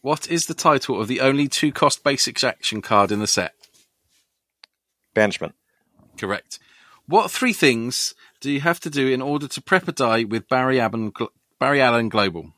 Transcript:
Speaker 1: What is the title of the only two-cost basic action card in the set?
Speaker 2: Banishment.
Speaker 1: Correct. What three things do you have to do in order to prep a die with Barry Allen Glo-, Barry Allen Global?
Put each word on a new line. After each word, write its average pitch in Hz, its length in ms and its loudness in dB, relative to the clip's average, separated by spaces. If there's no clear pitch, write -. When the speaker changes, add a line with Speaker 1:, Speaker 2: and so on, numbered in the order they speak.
Speaker 1:
What 147 280 -4
is 170 180 0
the 165 60 -8
title 139 480 2
of 104 60 -4
the 123 140 -2
only 139 260 2
two-cost - 560 0
basic - 400 0
action 110 380 -4
card 101 300 4
in 104 80 0
the 107 80 -2
set? - 260 0
Speaker 2:
Banishment. 101 420 0
Speaker 1:
Correct. - 420 -8
What 190 240 4
three 247 220 -2
things 123 600 0
do 139 100 -6
you 143 80 -2
have 170 220 -2
to 170 80 -10
do 139 180 0
in 131 140 0
order 143 260 -4
to - 140 -10
prep 185 260 0
a 175 60 -6
die 117 320 2
with 110 240 -6
Barry 131 300 2
Allen 110 320 -2
Glo-, - 200 -8
Barry 139 240 2
Allen 117 280 4
Global? 95 480 0